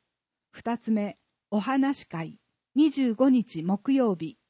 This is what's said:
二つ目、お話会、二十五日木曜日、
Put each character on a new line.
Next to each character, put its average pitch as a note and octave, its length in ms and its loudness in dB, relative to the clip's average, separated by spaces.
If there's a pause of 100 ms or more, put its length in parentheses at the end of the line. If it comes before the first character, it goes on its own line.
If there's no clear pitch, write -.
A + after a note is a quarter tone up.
(520)
二 A#3 260 -6
つ A3 140 -4
目、 G#3 260 -2 (320)
お G#3 100 0
話 C4+ 460 -2
会、 E3 340 -12 (360)
二 D4 160 4
十 B3 240 0
五 C4+ 140 4
日 G#3+ 340 0
木 G3 300 -2
曜 A#3 220 2
日、 D#3+ 220 -10 (120)